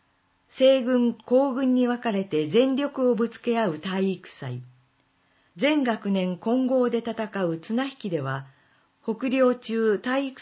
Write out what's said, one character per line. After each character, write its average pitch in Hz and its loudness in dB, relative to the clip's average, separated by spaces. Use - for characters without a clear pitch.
西 262 6
軍、 240 2
皇 262 2
軍 254 0
に 247 4
分 240 -2
か 240 -2
れ 196 0
て 156 -2
全 254 4
力 269 0
を 233 2
ぶ 226 -2
つ - -16
け 233 -2
合 214 0
う 156 -6
体 190 -2
育 180 -12
祭。 123 -10
全 285 2
学 214 -2
年 180 0
混 254 0
合 254 2
で 233 -2
戦 220 -6
う 165 -2
綱 233 -4
引 269 -8
き 208 -8
で 160 -2
は、 135 -6
北 226 -4
陵 254 4
中 220 0
体 269 -4
育 262 -14